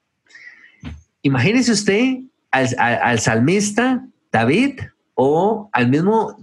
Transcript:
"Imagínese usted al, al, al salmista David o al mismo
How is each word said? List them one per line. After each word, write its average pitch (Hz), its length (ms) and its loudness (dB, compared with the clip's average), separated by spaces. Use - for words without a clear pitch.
"Imagínese 185 480 2
usted 226 460 0
al, 131 160 0
al, 117 240 0
al 120 180 0
salmista 208 840 0
David 160 500 0
o 175 580 0
al 123 160 0
mismo 190 540 0